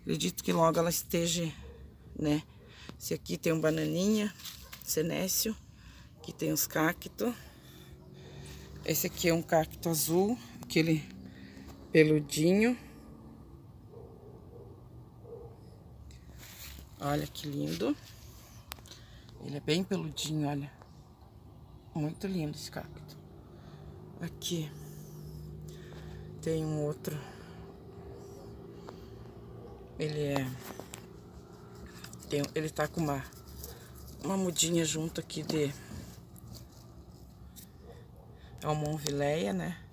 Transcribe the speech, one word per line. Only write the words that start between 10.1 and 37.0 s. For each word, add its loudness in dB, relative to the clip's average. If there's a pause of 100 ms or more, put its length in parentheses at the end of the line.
aquele 6 (880)
peludinho. 10 (4000)
Olha 2
que -8
lindo. 0 (1500)
Ele -4
é -4
bem 4
peludinho, 0
olha. -2 (1200)
Muito 0
lindo 0
esse -10
cacto. -10 (1040)
Aqui -2 (1700)
tem 2
um 2
outro. -2 (2750)
Ele 0
é, 2 (1800)
tem, 2 (100)
ele 0
tá 2
com -2
uma, 2 (1000)
uma 2
mudinha 4
junto 0
aqui -6
de 2 (3000)